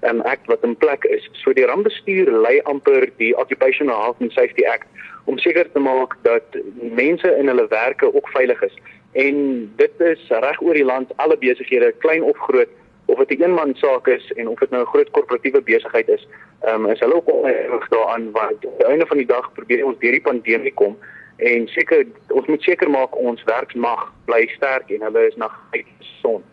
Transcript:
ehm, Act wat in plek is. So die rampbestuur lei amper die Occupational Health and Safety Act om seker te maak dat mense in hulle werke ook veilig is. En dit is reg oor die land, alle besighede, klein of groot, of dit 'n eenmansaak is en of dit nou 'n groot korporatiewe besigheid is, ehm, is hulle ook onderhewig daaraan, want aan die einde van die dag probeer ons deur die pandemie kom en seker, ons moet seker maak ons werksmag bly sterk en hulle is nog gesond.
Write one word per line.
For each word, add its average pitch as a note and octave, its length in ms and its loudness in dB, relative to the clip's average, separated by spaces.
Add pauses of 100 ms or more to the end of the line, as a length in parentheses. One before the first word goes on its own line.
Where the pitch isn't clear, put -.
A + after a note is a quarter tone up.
ehm, A#2 240 -2
Act B2+ 240 -4
wat A#2 160 0
in A#2+ 100 0
plek - 280 0
is. - 280 0
So - 220 -2
die - 160 4
rampbestuur F#3+ 640 0
lei C#3 320 4
amper C#3 420 2 (160)
die A#2 160 2
Occupational C3 640 0
Health A#2+ 240 -4
and A2+ 80 -6
Safety B2 320 2
Act A#2 220 -4 (420)
om C3 80 -4
seker A#2 340 0
te C#3+ 80 -2
maak C3 360 0 (100)
dat A#2 320 0 (240)
mense C3 560 -2
in C#3 140 0
hulle A#2+ 180 2
werke A#2+ 440 0
ook C#3+ 200 0
veilig B2+ 320 0
is. - 80 -8 (380)
En C#3 260 0 (380)
dit D3 340 0
is - 200 -4
reg B2+ 320 -2
oor E3+ 120 0
die C#3+ 140 2
land, B2+ 300 -4
alle D#3 200 2
besighede, B2 540 0 (100)
klein D#3+ 220 2
of D3 140 0
groot, B2+ 360 0 (320)
of - 200 2
dit C3+ 120 -4
'n D#3 60 2
eenmansaak D3 640 0
is B2 280 0
en A#2 120 -6
of A#2 120 -8
dit A#2+ 100 -2
nou B2+ 120 -2
'n A#2+ 120 -4
groot C#3+ 180 2
korporatiewe C3+ 500 0
besigheid A2+ 480 0
is, - 180 0 (340)
ehm, A2 240 -2
is A2 140 0
hulle B2+ 160 2
ook E3 180 2
onderhewig A#2+ 540 -2
daaraan, A2+ 440 -2
want G#2+ 340 -4
aan - 120 -12
die A#2+ 100 4
einde D#3 180 2
van D3+ 120 -2
die C3 80 0
dag B2 280 0
probeer - 320 -2
ons A#2+ 140 -4
deur A#2+ 120 0
die - 100 0
pandemie A#2 520 -2
kom G2+ 240 -2 (400)
en A#2 300 0
seker, - 380 2 (280)
ons C3+ 160 0
moet D3+ 160 -2
seker F3 240 2
maak C3 280 0
ons A#2+ 320 -4
werksmag A#2+ 560 -4 (240)
bly A#2 160 2 (100)
sterk C3+ 380 -4
en G#2+ 120 -6
hulle A2+ 220 2
is A2 100 -2
nog A2 160 -8 (180)
gesond. - 800 -8